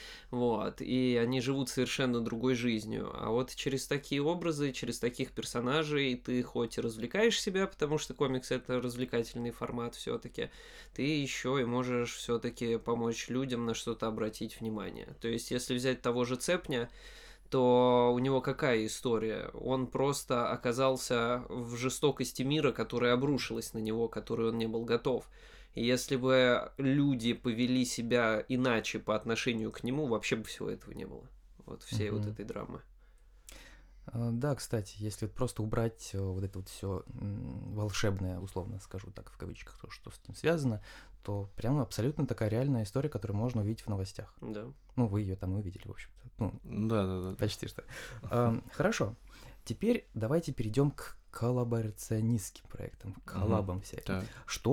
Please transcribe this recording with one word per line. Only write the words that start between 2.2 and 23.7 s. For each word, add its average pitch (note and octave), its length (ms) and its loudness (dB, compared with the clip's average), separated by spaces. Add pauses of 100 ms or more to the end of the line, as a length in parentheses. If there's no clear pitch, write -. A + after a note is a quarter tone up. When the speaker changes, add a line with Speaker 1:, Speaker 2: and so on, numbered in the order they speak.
Speaker 1:
другой A#2 340 2
жизнью. A2+ 580 0
А - 180 -4
вот B2+ 240 0
через C3+ 320 -2
такие C#3+ 360 0
образы, D#3+ 500 0
через A#2+ 260 -4
таких B2 340 -2
персонажей C#3 840 0
ты B2 280 0
хоть A#2+ 340 -2
и A2+ 40 0
развлекаешь A#2+ 600 2
себя, G3 260 0
потому D#3 300 0
что - 160 -6
комикс — C3 380 0
это B2+ 300 0
развлекательный A#2+ 720 -2
формат A#2 440 -4
все-таки, - 540 -6 (440)
ты - 100 -2
еще C#3 560 0
и B2 60 2
можешь B2 500 0
все-таки A#2 600 0
помочь A#2 520 -2
людям B2 360 -2
на A2+ 80 0
что-то A2+ 340 -2
обратить A2 540 -4
внимание. G#2+ 600 -6
То A#2 60 -2
есть, A#2 240 -2
если B2+ 240 -2
взять B2+ 260 0
того A#2+ 240 2
же B2 100 -2
Цепня, D3 540 0 (600)
то B2 640 6
у B2 40 2
него C3 220 4
какая B2 440 2
история? A2 680 -2
Он B2+ 340 0
просто C3 640 2
оказался B2 1000 2
в A#2+ 280 -4
жестокости C3 680 2
мира, C#3+ 300 4
которая A#2+ 400 2
обрушилась B2 600 0